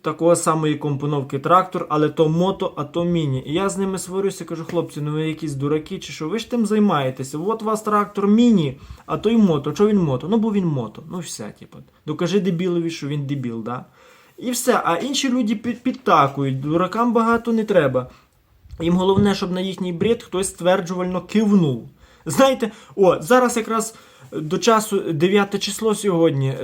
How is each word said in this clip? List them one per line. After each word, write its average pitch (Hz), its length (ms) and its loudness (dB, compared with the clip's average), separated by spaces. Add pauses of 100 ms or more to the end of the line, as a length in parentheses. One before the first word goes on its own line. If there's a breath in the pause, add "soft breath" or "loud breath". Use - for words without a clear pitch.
такого 165 340 2
самої 156 400 0
компоновки 143 640 -4
трактор, 180 500 2
але 151 200 2
то 156 200 2
мото, 175 460 0
а 147 80 -6
то 170 200 -4
міні. 151 420 0
І 147 80 -6
я 196 160 0
з 185 80 -8
ними 190 200 -2
сварюся, 190 480 -4
кажу: 165 200 -8
"Хлопці, 160 360 -4
ну, 147 100 -4
ви 156 160 -2
якісь 156 260 -6
дураки 151 460 -4
чи - 140 -14
що? 156 160 -8
Ви 214 100 -4
ж - 120 -12
тим 240 140 0
займаєтеся, 151 720 0
от 214 240 -2
у 208 40 -6
вас 214 160 -2
трактор 208 460 0
міні, 208 520 4 (260 loud breath)
а 160 120 -4
той 226 200 2
мото. 151 340 2
Чого 208 180 2
він 208 100 2
мото? 143 280 -2
Ну, 220 100 2
бо 220 140 0
він 196 140 0
мото". 127 440 -4
Ну, 180 100 -10
все, 107 400 -12
типу. - 180 -20 (280 soft breath)
Докажи 170 340 0
дебілові, 175 500 -2
що 151 180 -8
він 143 180 -4
дебіл, 120 380 -6
да? 120 220 -8 (520 soft breath)
І 233 140 -6
все. 240 340 0
А 165 100 2
інші 269 340 -2
люди 240 260 0
під-, - 280 -6
підтакують, 139 760 2
дуракам 180 540 0
багато 233 400 0
не 220 100 0
треба. 139 460 2 (720 loud breath)
Їм 170 140 2
головне, 196 420 4
щоб 190 160 -4
на 185 100 -4
їхній 185 320 -4
бред 214 300 0
хтось 185 240 -4
стверджувально 180 760 -2
кивнув. 190 680 2 (360 soft breath)
Знаєте, 254 460 2 (240 loud breath)
о, 175 260 4
зараз 240 360 4
якраз 220 380 -4 (360 loud breath)
до 156 260 -4
часу, 214 420 2
дев'яте 196 600 2
число 208 360 -2
сьогодні, 165 680 2